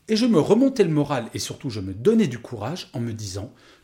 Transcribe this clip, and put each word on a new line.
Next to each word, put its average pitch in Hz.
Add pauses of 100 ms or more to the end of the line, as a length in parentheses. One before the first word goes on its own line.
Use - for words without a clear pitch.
Et 220
je 226
me 202
remontais 226
le 170
moral 143
et 104
surtout 117
je 110
me 95
donnais 190
du 120
courage 120
en -
me 117
disant 101 (320)